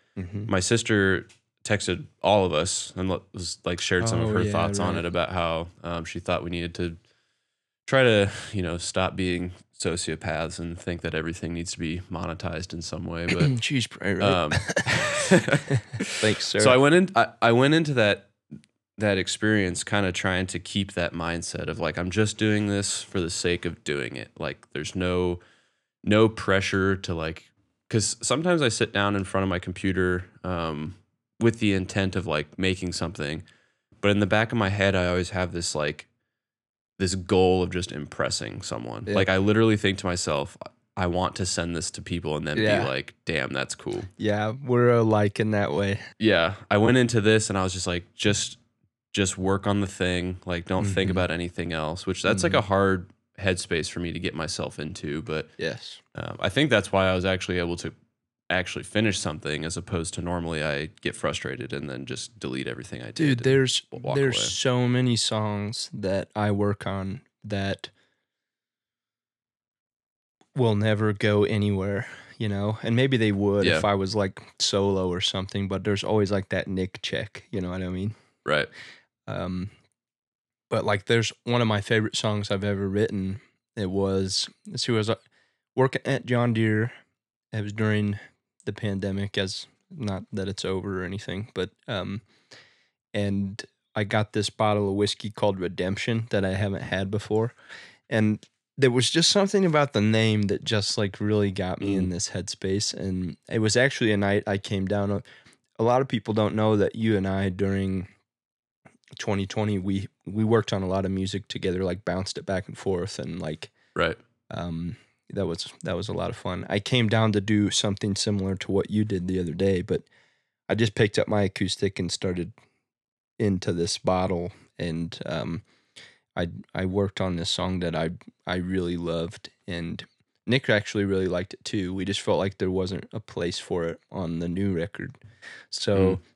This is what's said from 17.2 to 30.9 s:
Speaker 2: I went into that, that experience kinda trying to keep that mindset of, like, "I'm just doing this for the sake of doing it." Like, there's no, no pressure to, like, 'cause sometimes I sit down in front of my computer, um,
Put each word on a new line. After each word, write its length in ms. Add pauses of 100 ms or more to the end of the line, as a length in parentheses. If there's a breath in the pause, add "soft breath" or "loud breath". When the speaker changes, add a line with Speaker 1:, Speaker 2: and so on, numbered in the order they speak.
Speaker 2:
I 120
went 220
into 200
that, 360 (680)
that 200
experience 680
kinda 300
trying 340
to 120
keep 340
that 200
mindset 560
of, 100
like, 180
"I'm 140
just 260
doing 300
this 360
for 180
the 100
sake 340
of 180
doing 340
it." 220
Like, 340
there's 220
no, 440 (640 soft breath)
no 260
pressure 680
to, 180
like, 360 (380)
'cause 320
sometimes 400
I 80
sit 240
down 220
in 100
front 180
of 60
my 100
computer, 680 (180)
um, 520 (460)